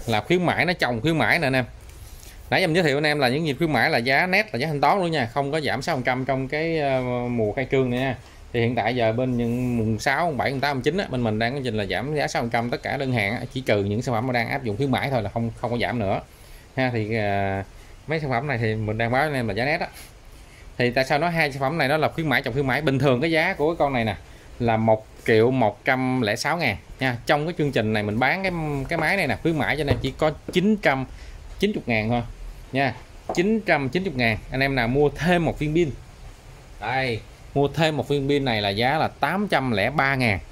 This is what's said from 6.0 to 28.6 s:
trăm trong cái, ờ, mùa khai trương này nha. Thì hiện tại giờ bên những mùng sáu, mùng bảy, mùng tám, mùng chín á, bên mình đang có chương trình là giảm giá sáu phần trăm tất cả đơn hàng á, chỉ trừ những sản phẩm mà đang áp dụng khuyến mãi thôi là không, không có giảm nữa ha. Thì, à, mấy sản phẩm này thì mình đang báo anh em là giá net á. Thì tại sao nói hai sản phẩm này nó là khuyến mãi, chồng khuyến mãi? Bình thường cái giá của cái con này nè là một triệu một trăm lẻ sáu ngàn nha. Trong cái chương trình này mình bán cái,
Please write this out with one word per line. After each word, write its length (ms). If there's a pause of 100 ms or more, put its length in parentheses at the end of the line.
trăm 220
trong 220
cái, 320
ờ, 220 (280)
mùa 240
khai 180
trương 180
này 100
nha. 180 (360)
Thì 60
hiện 160
tại 200
giờ 180
bên 240
những 400
mùng 220
sáu, 260
mùng 120
bảy, 140
mùng 80
tám, 160
mùng 80
chín 140
á, 120
bên 140
mình 160
đang 120
có 60
chương 60
trình 140
là 80
giảm 300
giá 120
sáu 140
phần 80
trăm 200
tất 140
cả 140
đơn 160
hàng 180
á, 100 (120)
chỉ 80
trừ 220
những 180
sản 140
phẩm 120
mà 60
đang 160
áp 140
dụng 140
khuyến 140
mãi 180
thôi 120
là 80
không, 280
không 140
có 60
giảm 220
nữa 220 (560)
ha. 160
Thì, 240
à, 460 (440)
mấy 120
sản 100
phẩm 180
này 100
thì 180
mình 220
đang 140
báo 100
anh 120
em 140
là 60
giá 120
net 140
á. 80 (880)
Thì 140
tại 140
sao 140
nói 120
hai 200
sản 100
phẩm 160
này 100
nó 100
là 120
khuyến 200
mãi, 120
chồng 120
khuyến 140
mãi? 140
Bình 180
thường 220
cái 100
giá 220
của 200
cái 60
con 140
này 120
nè 100 (440)
là 180
một 280 (200)
triệu 260
một 340
trăm 360
lẻ 140
sáu 220
ngàn 200 (220)
nha. 260
Trong 200
cái 120
chương 140
trình 220
này 100
mình 160
bán 240
cái, 80 (380)